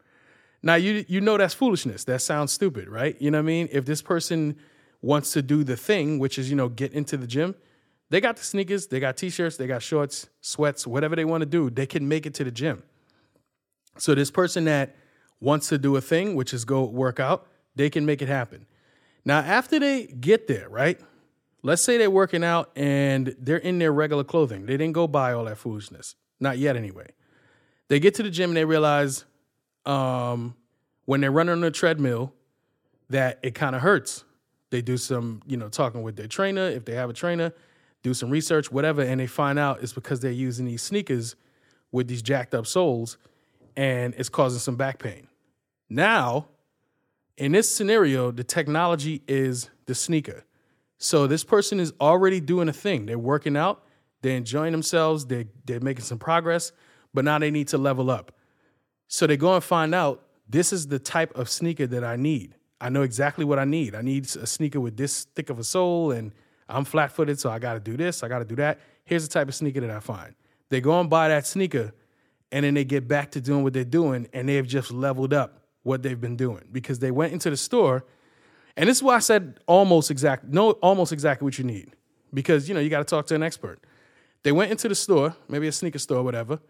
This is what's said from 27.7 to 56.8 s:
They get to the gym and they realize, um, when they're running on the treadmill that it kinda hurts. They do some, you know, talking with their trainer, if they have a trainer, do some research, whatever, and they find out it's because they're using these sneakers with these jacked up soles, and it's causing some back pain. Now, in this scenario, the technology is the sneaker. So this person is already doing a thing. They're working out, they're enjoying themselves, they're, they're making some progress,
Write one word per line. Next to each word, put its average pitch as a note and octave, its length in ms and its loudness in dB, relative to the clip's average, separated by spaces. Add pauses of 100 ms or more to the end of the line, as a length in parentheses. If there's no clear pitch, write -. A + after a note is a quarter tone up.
They C#3+ 100 4
get G3 180 6
to A#3 60 -4
the G#3 80 -2
gym F3 200 0
and E3 80 2
they D#3+ 80 2
realize, D3 580 2 (640)
um, B2 680 -2 (520)
when C#3 160 2
they're C3+ 100 2
running E3+ 220 2
on E3+ 80 0
the E3 80 2
treadmill C#3 640 0 (760)
that C3 340 0
it B2+ 120 -6
kinda C3 240 -2
hurts. E3 460 0 (440)
They B2 140 -2
do B2 160 -2
some, A#2 480 -4
you C3 100 -6
know, A2 140 -8
talking A#2+ 320 -4
with A2 140 -8
their G#2+ 120 -12
trainer, G3 400 -2
if B2 160 -6
they A2+ 80 -10
have B2 160 -4
a A#2 60 -10
trainer, E3+ 400 -2 (480)
do B2+ 100 -2
some B2 160 -4
research, D#3 420 0
whatever, D3 300 0
and C3 180 0
they C3 80 -2
find C#3+ 320 0
out C#3 240 0
it's B2 120 -10
because B2+ 260 -6
they're B2+ 100 -2
using B2+ 360 -4
these A#2 160 -8
sneakers C3 520 -4 (580)
with B2 160 -2
these A#2+ 120 -6
jacked B2 340 -2
up A2+ 120 -2
soles, B2 500 0 (580)
and B2 440 -2
it's C3+ 100 -4
causing B2+ 320 0
some B2+ 160 -4
back C3+ 220 -4
pain. - 300 -14 (600)
Now, D3+ 600 0 (920)
in C#3 140 0
this A3 220 4
scenario, D#3+ 560 2
the A#2+ 140 -8
technology D#3 840 -2
is C3+ 440 -2 (160)
the B2+ 80 -4
sneaker. C#3+ 500 -4 (540)
So D3 280 4
this D#3 160 0
person G3+ 380 2
is E3+ 220 -2
already F#3 380 4
doing E3 280 2
a C#3+ 60 -2
thing. D3+ 320 -4
They're A#2 120 -4
working C#3+ 380 0
out, F3 260 0 (380)
they're C3 160 0
enjoying C#3 360 -2
themselves, D#3+ 520 0
they're, B2 220 -4 (180)
they're A#2+ 160 -6
making B2+ 240 -4
some A#2 140 -8
progress, E3 520 0 (440)